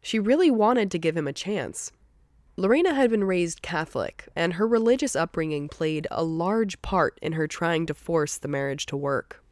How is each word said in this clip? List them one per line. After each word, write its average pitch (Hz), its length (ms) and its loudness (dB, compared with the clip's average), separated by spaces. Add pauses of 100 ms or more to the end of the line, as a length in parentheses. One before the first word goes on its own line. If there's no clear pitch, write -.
She - 160 -4
really 277 320 4
wanted 220 420 4
to 175 80 -2
give 165 180 0
him 151 100 -2
a 139 60 -4
chance. - 580 -6 (680)
Lorena 285 360 4
had 254 160 4
been 208 120 2
raised 180 380 0
Catholic, - 720 -6
and 170 180 0
her 208 140 0
religious 233 480 2
upbringing 151 540 -2
played 156 400 -4
a - 140 -2
large 180 580 -2
part - 400 0
in 156 120 -4
her 160 120 0
trying 165 400 -2
to 156 80 -6
force - 440 -2
the 139 100 -10
marriage 139 400 -4
to 143 100 -6
work. 139 540 -4